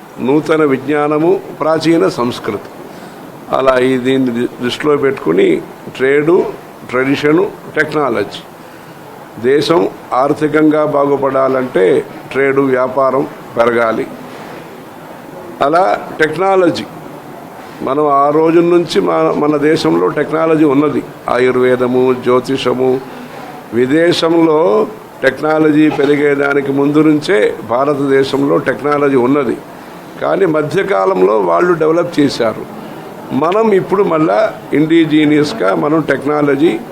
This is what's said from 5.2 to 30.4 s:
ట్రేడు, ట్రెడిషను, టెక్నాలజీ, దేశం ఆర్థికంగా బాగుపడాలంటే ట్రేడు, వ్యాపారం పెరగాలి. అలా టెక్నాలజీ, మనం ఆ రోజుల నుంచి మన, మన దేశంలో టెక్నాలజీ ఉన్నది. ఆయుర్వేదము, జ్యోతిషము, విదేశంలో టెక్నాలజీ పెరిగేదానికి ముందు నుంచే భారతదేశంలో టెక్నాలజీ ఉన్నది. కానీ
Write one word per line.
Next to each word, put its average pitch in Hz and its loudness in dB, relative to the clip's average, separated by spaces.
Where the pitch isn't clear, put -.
ట్రేడు, 147 2
ట్రెడిషను, 143 0
టెక్నాలజీ, 147 -2
దేశం 147 2
ఆర్థికంగా 151 2
బాగుపడాలంటే 135 0
ట్రేడు, 135 2
వ్యాపారం 131 0
పెరగాలి. 117 2
అలా 175 0
టెక్నాలజీ, 175 0
మనం 139 0
ఆ 143 4
రోజుల 160 4
నుంచి 175 2
మన, 160 0
మన 151 0
దేశంలో 160 2
టెక్నాలజీ 156 0
ఉన్నది. 143 2
ఆయుర్వేదము, 127 2
జ్యోతిషము, 127 0
విదేశంలో 165 2
టెక్నాలజీ 151 2
పెరిగేదానికి 143 2
ముందు 143 2
నుంచే 156 2
భారతదేశంలో 135 2
టెక్నాలజీ 143 0
ఉన్నది. 127 2
కానీ 170 0